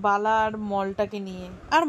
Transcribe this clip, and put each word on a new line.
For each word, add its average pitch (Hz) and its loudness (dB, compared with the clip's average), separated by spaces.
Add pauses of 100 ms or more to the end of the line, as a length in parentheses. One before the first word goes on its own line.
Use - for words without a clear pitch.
বালা 208 4 (120)
আর 214 -2 (180)
মলটাকে 202 -2
নিয়ে। 185 -10 (280)
আর 330 6